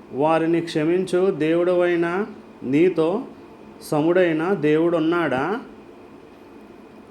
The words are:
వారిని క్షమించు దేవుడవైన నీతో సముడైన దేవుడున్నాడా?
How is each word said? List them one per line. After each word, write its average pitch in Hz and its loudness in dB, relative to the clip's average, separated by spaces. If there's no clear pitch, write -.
వారిని 160 2
క్షమించు 180 0
దేవుడవైన 175 0
నీతో 165 2
సముడైన 165 0
దేవుడున్నాడా? 160 0